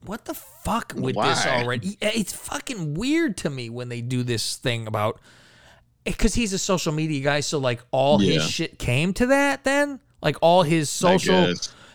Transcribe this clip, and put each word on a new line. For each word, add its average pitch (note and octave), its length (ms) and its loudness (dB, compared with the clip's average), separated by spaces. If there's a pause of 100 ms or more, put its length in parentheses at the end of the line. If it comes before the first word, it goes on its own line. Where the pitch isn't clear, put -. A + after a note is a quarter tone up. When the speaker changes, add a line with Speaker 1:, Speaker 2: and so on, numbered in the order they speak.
Speaker 1:
"What - 220 -10
the D#4+ 80 -8
fuck - 600 -6
with C3 220 -2
this C3 300 2
Speaker 2:
Why? A#2+ 160 2
Speaker 1:
already?" B2+ 380 -4
It's G#3+ 320 -2
fucking G3 640 -8
weird C4+ 440 0
to E3 120 -4
me B2 200 -8
when B2 180 -8
they A#2+ 140 -6
do B2 200 -2
this A#2+ 340 -2
thing A#2 300 -4
about, G#2+ 320 -2 (960)
'cause - 180 2
he's A3+ 180 0
a F#3+ 60 -2
social E3+ 340 0
media D#3 320 -2
guy, C#3+ 160 0
so, D3+ 180 -2
like, B2 220 -2 (100)
all C#3 280 4
his F#3+ 180 4
Speaker 2:
Yeah. - 60 0
Speaker 1:
shit G#2+ 360 -4
came D3+ 360 0
to B3 120 2
that C#4 380 2
then? C#4 340 0 (240)
Like, D3+ 200 0
all F3 200 6
his D#3 260 2
Speaker 2:
I F3+ 280 2
Speaker 1:
social, F3+ 300 4
Speaker 2:
guess. F3 240 -4 (240)